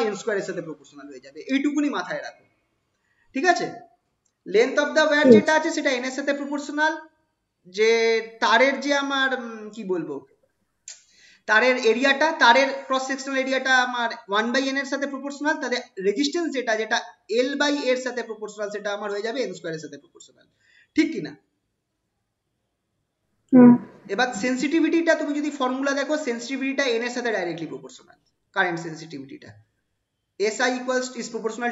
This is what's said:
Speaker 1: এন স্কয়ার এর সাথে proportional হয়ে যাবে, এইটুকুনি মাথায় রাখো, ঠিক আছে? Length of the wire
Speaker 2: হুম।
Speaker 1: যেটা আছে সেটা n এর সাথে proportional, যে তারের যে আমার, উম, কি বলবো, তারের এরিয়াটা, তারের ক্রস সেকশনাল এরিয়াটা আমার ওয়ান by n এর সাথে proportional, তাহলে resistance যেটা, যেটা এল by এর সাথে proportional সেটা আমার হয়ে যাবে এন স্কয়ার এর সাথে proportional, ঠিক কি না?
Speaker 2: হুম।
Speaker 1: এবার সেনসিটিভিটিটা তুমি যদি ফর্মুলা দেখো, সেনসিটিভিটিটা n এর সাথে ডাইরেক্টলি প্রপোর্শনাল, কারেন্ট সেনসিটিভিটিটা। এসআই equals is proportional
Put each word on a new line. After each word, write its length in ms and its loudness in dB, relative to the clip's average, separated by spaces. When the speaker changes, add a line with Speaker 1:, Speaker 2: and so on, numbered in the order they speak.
Speaker 1:
এন 160 0
স্কয়ার 200 -2
এর 80 -8
সাথে 180 -8
proportional 440 -18
হয়ে 140 -18
যাবে, 140 -20
এইটুকুনি 460 0
মাথায় 280 -6
রাখো, 200 -18
ঠিক 180 0
আছে? 140 -2
Length 280 4
of 140 -2
the 120 6
wire 180 4
Speaker 2:
হুম। 80 12
Speaker 1:
যেটা 220 6
আছে 200 0
সেটা 120 0
n 80 -6
এর 80 -8
সাথে 140 -2
proportional, 520 -2
যে 140 4
তারের 400 4
যে 80 -2
আমার, 260 0
উম, 260 -12
কি 80 -12
বলবো, 220 -6
তারের 260 4
এরিয়াটা, 360 2
তারের 260 6
ক্রস 220 -2
সেকশনাল 340 -6
এরিয়াটা 300 0
আমার 220 -4
ওয়ান 220 2
by 100 2
n 60 -4
এর 100 -8
সাথে 220 -2
proportional, 480 -4
তাহলে 160 -2
resistance 500 0
যেটা, 240 -2
যেটা 160 -2
এল 100 0
by 120 2
এর 140 0
সাথে 240 -6
proportional 460 -10
সেটা 220 -8
আমার 160 -8
হয়ে 140 -6
যাবে 180 -4
এন 120 -6
স্কয়ার 200 -8
এর 80 -14
সাথে 180 -16
proportional, 420 -20
ঠিক 180 4
কি 140 -6
না? 40 -12
Speaker 2:
হুম। 200 12
Speaker 1:
এবার 140 2
সেনসিটিভিটিটা 800 2
তুমি 180 -4
যদি 100 -4
ফর্মুলা 400 -2
দেখো, 140 -2
সেনসিটিভিটিটা 580 -4
n 80 -4
এর 80 -8
সাথে 200 -4
ডাইরেক্টলি 380 -6
প্রপোর্শনাল, 440 -18
কারেন্ট 300 -2
সেনসিটিভিটিটা। 640 -14
এসআই 320 0
equals 280 -2
is 140 -8
proportional 380 -4